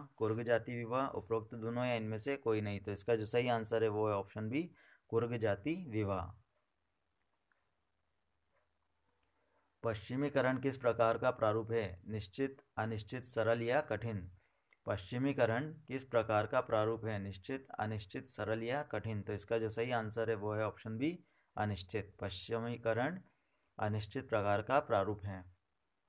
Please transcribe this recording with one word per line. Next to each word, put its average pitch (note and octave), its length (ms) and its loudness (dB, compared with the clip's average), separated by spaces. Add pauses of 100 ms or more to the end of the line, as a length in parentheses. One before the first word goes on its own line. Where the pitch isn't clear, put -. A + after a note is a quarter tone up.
(140)
कुर्ग A2 280 0
जाति A#2 320 2
विवाह, A#2+ 340 0
उपरोक्त A2 460 -4
दोनों A#2 300 -2
या B2 100 2
इनमें A2 240 -2
से C#3 180 -2
कोई A2 240 2
नहीं। G2+ 180 -2
तो G2+ 120 -6
इसका G2+ 240 2
जो G#2+ 120 2
सही B2 220 2
आंसर A2+ 340 2
है A2 60 6
वो G#2+ 180 2
है G#2 80 4
ऑप्शन G#2+ 340 -4
बी, C3+ 120 0 (480)
कुर्ग A#2 280 0
जाति G#2+ 380 0 (140)
विवाह। G2 420 0 (3500)
पश्चिमीकरण C3 760 0
किस C3 180 0
प्रकार A#2 400 4
का B2+ 140 2
प्रारूप A2 400 2
है? G2+ 360 -2
निश्चित, C3+ 500 -4 (200)
अनिश्चित, A2 480 -4
सरल A#2 360 4
या A#2+ 220 4
कठिन? A2 360 -2 (680)
पश्चिमीकरण B2 840 2 (160)
किस C3 180 -6
प्रकार A2 420 4
का B2+ 140 2
प्रारूप A2 440 2
है? A2 140 -2
निश्चित, C3 480 -8 (120)
अनिश्चित, A2 500 -4
सरल A2 340 -2
या B2+ 220 0
कठिन? G#2+ 360 -4
तो G#2+ 120 -4
इसका G#2 240 0
जो A2 120 0
सही A#2 240 -2
आंसर A2 360 0
है A2+ 80 2
वो G#2 160 -2
है G#2+ 120 2
ऑप्शन A2 320 -6
बी, C#3+ 140 0 (440)
अनिश्चित। G2+ 680 -2
पश्चिमीकरण A#2 1000 -2 (580)
अनिश्चित G#2+ 520 -2
प्रकार G2+ 340 4
का C3+ 180 4
प्रारूप G#2 440 2
है। F#2+ 180 -6 (640)